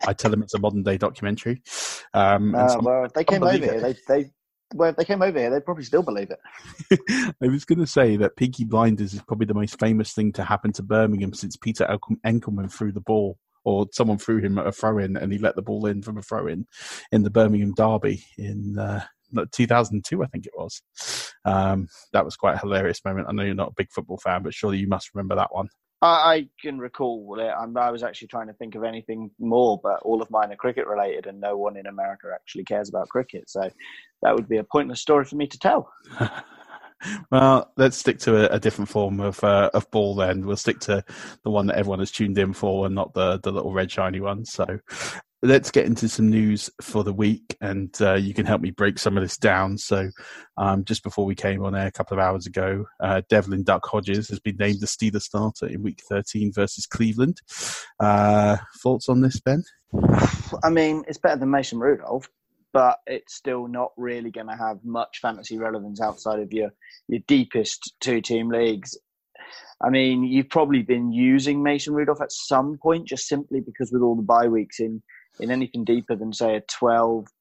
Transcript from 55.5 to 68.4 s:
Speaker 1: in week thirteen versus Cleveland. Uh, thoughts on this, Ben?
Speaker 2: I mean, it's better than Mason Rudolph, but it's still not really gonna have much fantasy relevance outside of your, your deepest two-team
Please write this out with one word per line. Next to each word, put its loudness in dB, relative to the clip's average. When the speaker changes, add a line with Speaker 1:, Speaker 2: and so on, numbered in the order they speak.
Speaker 1:
in -8
week -6
thirteen -2
versus -4
Cleveland. 0
Uh, 6
thoughts 0
on 4
this, 2
Ben? 0
Speaker 2:
I 6
mean, 2
it's -8
better 2
than 0
Mason 0
Rudolph, 0
but 6
it's -8
still -4
not -4
really -6
gonna -12
have -6
much -6
fantasy -6
relevance -6
outside -4
of -8
your, -2
your -4
deepest 0
two-team -2